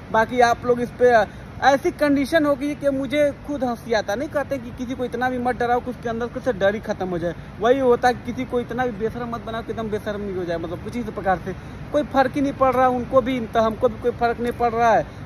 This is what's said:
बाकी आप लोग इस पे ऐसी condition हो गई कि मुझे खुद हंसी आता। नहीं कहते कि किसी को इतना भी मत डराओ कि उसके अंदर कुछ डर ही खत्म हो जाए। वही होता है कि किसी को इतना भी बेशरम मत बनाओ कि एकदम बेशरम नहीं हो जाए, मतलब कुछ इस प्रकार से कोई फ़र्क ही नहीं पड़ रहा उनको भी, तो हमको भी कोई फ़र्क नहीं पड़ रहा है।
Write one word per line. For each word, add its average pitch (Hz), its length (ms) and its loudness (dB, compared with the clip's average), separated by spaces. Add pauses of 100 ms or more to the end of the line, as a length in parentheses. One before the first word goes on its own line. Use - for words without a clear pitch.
(120)
बाकी 226 280 2
आप 240 260 4
लोग 240 160 2
इस 240 80 -2 (120)
पे 233 420 4 (180)
ऐसी 277 300 4
condition 294 540 2
हो 285 100 4
गई 285 200 -4
कि 277 140 0
मुझे 277 420 2 (160)
खुद 285 160 -4
हंसी 233 300 -2
आता। 202 220 0
नहीं 285 140 -4
कहते 277 280 -2
कि 233 140 -10
किसी 254 240 -6
को 254 100 -4
इतना 240 240 -2
भी 254 80 -2
मत 247 180 0
डराओ 240 240 0
कि 247 100 -6
उसके 240 200 -8
अंदर 233 180 -4
कुछ 254 220 -4
डर 196 260 2
ही 220 60 -6
खत्म 202 260 -4
हो 180 100 -2
जाए। 165 180 -4 (240)
वही 247 200 4
होता 247 280 4
है 247 60 6
कि - 180 -6
किसी 247 140 -6
को 247 140 -2
इतना 247 260 -2
भी 247 60 -2
बेशरम 220 380 -6
मत 233 120 -8
बनाओ 226 200 -6
कि 226 100 -10
एकदम 220 180 -6
बेशरम 208 320 -4
नहीं 202 140 -6
हो 180 100 -4
जाए, 170 120 -2
मतलब 170 260 -6
कुछ 220 140 -8
इस 240 80 -4
प्रकार 190 400 0
से 190 80 -6 (380)
कोई 294 120 2
फ़र्क 269 320 2
ही 294 60 2
नहीं 269 120 0
पड़ 262 200 2
रहा 254 140 4
उनको 247 340 2
भी, 254 180 -2
तो 226 220 0
हमको 220 280 2
भी 220 120 -4
कोई 240 100 2
फ़र्क 233 280 0
नहीं 240 140 -2
पड़ 240 180 0
रहा 226 220 4
है। 160 120 4 (200)